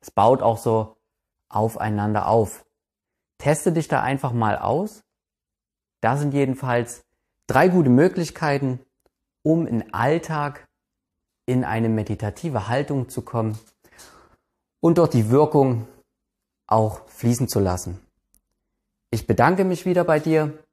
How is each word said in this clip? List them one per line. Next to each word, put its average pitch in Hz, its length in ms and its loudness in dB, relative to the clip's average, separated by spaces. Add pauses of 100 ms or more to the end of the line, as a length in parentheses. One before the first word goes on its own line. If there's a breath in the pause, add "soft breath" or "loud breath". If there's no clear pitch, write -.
Es - 100 -20
baut 120 300 4
auch 113 160 2
so 110 400 -2 (500)
aufeinander 107 800 -2
auf. 107 380 0 (720)
Teste 156 340 0
dich 156 160 -2
da - 160 -2
einfach 135 300 -4
mal 110 240 0
aus. 156 480 -4 (960)
Das 127 180 0
sind 147 140 -2
jedenfalls 131 720 -2 (420)
drei 143 220 4
gute 175 200 4
Möglichkeiten, 139 920 0 (640)
um 160 220 2
im 117 180 -2 (100)
Alltag 147 760 -4 (760)
in 127 180 0
eine 113 260 0
meditative 110 800 -4
Haltung 135 420 -4
zu - 120 -10
kommen 110 360 -4 (1200 soft breath)
und 165 180 2
dort 165 160 2
die 110 160 2
Wirkung 135 580 2 (800)
auch 110 400 0
fließen 120 400 -2
zu - 120 -2
lassen. 90 400 -4 (1080)
Ich 110 160 -6
bedanke 180 380 2
mich 180 220 -2
wieder 180 180 0
bei 160 160 2
dir. 156 540 -2